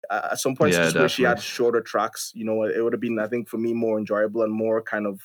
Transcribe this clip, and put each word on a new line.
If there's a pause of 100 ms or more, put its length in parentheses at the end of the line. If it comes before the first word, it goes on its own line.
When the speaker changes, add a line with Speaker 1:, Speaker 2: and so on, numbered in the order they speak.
Speaker 1:
uh,
at
some
points,
Speaker 2:
Yeah,
Speaker 1:
just
wish
he
had
Speaker 2:
definitely.
Speaker 1:
shorter
tracks.
You
know,
it
would
have
been,
I
think,
for
me,
more
enjoyable
and
more
kind
of